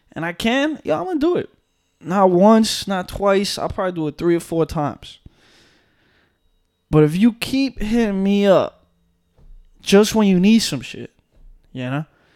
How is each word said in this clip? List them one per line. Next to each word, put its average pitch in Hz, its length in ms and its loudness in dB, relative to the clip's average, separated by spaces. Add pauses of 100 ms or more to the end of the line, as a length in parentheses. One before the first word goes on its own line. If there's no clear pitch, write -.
(120)
and 160 140 -8
I 175 60 -8
can, 269 520 -2
yo, - 140 -2
I'm 349 80 -8
gonna 349 140 -4
do 339 160 0
it. 151 120 -6 (520)
Not 185 300 2
once, 214 560 4
not 190 220 -6
twice. 196 480 -2
I'll - 120 -6
probably 185 240 -6
do 160 160 -6
it 143 100 -10
three 170 160 0
or 170 60 -2
four 165 260 -2
times. - 540 -8 (1700)
But 151 140 6
if 151 120 2
you 220 160 4
keep 262 480 -6
hitting 208 420 -2
me 202 220 2
up 175 420 2 (920)
just 208 340 4
when 220 120 2
you 190 140 2
need 214 180 4
some 139 220 -6
shit, - 320 -16 (600)
you 127 120 -10
know? 139 200 -6 (320)